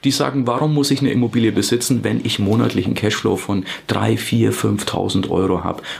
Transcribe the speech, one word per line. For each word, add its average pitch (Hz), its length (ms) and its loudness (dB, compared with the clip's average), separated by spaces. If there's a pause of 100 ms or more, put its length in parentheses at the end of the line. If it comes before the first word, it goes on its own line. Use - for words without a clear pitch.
Die 135 80 2
sagen, 135 340 0
„Warum 139 260 0
muss 143 180 2
ich 135 100 2
eine 139 100 2
Immobilie 117 420 2
besitzen, 117 520 0
wenn 110 200 -2
ich 113 140 -2
monatlichen 107 560 2
Cashflow 104 420 0
von 95 300 -4 (220)
drei, 107 280 2
vier, 110 360 2
fünftausend 101 760 -2
Euro 90 360 0
habe - 180 -4 (180)